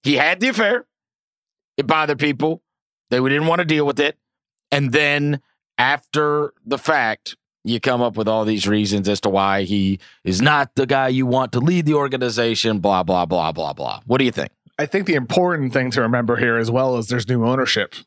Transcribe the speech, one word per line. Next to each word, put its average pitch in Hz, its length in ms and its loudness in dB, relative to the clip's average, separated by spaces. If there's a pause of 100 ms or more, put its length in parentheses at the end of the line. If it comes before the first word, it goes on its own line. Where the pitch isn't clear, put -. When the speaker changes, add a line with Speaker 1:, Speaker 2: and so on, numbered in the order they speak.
Speaker 1:
he 143 120 0
had 165 260 0
the 254 80 0
affair. 226 360 -2 (920)
It 139 100 -4
bothered 151 320 0
people. 147 420 -2 (500)
They 123 100 2
didn't 143 260 0
want 170 140 2
to 175 40 0
deal 151 220 2
with 143 140 0
it. 143 180 0 (540)
And 143 180 2
then 147 500 2 (380)
after 147 760 0 (120)
the 131 100 -2
fact, 131 600 -2 (260)
you 117 160 -2
come 123 240 0
up 113 140 0
with 110 100 -2
all 110 180 0
these 107 220 0
reasons 101 420 0
as 101 120 0
to 104 100 0
why 98 320 2
he 98 380 0 (240)
is 92 180 0
not 143 320 2
the 135 120 2
guy 135 200 2
you 131 180 0
want 127 280 0
to 127 80 0
lead 170 260 2
the 151 80 2
organization, 117 840 0
blah, 92 240 2
blah, 90 220 2
blah, 82 260 -2
blah, 78 220 -6
blah. 62 320 -8
What 127 120 2
do 135 60 2
you 120 80 0
think? - 180 -6 (260)
Speaker 2:
I 147 100 -2
think 190 200 -4
the 180 80 0
important 147 580 0
thing 127 200 -2
to 135 80 0
remember 120 340 0
here 117 220 2
as 113 120 0
well 127 300 0
is 107 80 -6
there's 113 220 -4
new 117 180 0
ownership. 123 480 -2 (120)